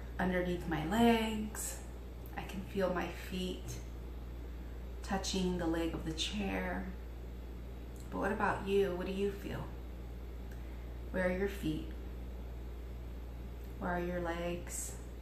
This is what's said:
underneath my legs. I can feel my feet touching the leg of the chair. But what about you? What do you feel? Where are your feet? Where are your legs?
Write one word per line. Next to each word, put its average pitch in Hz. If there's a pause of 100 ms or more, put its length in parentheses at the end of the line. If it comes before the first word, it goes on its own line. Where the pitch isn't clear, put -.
(180)
underneath 180
my 151
legs. 220 (580)
I -
can 190
feel 180
my 175 (200)
feet 185 (1300)
touching 185
the 170
leg 165
of 160
the 160
chair. 190 (1300)
But 185
what 190
about 208
you? 196
What 180
do 190
you 196
feel? - (1500)
Where 185
are 185
your 196
feet? - (1900)
Where 185
are 175
your 175
legs? 175 (300)